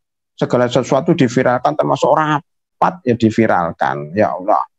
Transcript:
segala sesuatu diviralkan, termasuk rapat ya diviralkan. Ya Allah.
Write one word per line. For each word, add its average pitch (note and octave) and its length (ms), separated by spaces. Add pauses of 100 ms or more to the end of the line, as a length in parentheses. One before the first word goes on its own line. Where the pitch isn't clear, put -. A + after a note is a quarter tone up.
(340)
segala B2 320
sesuatu D#3 480
diviralkan, B2+ 640
termasuk C#3+ 320
rapat D#3 840 (120)
ya A#2+ 100
diviralkan. F2 1000
Ya G#2 160
Allah. F#2 320 (140)